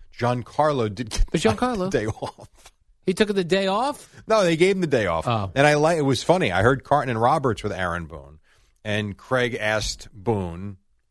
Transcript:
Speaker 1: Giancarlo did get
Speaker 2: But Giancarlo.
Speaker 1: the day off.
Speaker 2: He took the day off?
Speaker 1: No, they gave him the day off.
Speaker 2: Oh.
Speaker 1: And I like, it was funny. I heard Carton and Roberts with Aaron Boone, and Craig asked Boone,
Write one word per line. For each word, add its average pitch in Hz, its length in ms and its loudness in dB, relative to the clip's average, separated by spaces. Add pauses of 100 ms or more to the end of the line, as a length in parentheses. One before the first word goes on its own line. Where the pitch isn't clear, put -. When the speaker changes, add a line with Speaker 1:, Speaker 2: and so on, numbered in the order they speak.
(180)
Speaker 1:
Giancarlo 123 760 0
did 110 160 -8
get - 200 2
Speaker 2:
But 165 120 0
Giancarlo. 214 480 0
Speaker 1:
the 139 80 0
day 107 80 -2
off. - 420 -10 (560)
Speaker 2:
He 190 100 0
took 208 200 0
the 196 80 0
day 185 240 0
off? 233 420 -4 (200)
Speaker 1:
No, 214 160 2
they 170 120 2
gave 185 200 4
him 190 40 -4
the 175 60 -2
day 127 200 2
off. 82 200 -2
Speaker 2:
Oh. 107 300 -2
Speaker 1:
And 139 100 4
I 147 80 6
like, 156 240 2
it 151 40 0
was 135 200 0
funny. 160 300 2
I 92 100 2
heard 123 220 4
Carton 139 260 2
and 113 100 -2
Roberts 131 440 2
with 104 80 -4
Aaron 87 340 -4
Boone, 73 320 -18 (460)
and 104 320 -4
Craig 123 400 -2
asked 107 580 -4
Boone, 98 600 -6 (340)